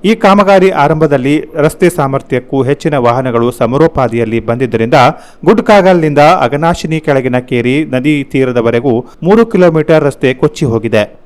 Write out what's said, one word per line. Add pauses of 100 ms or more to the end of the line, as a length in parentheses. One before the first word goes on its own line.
ಈ (100)
ಕಾಮಗಾರಿ (120)
ಆರಂಭದಲ್ಲಿ (300)
ರಸ್ತೆ
ಸಾಮರ್ಥ್ಯಕ್ಕೂ (100)
ಹೆಚ್ಚಿನ
ವಾಹನಗಳು (140)
ಸಮರೋಪಾದಿಯಲ್ಲಿ
ಬಂದಿದ್ದರಿಂದ (500)
ಗುಡ್ಕಾಗಲ್ನಿಂದ (220)
ಅಘನಾಶಿನಿ
ಕೆಳಗಿನ (120)
ಕೇರಿ (180)
ನದಿ (160)
ತೀರದವರೆಗೂ (340)
ಮೂರು
ಕಿಲೋಮೀಟರ್
ರಸ್ತೆ (120)
ಕೊಚ್ಚಿ
ಹೋಗಿದೆ. (200)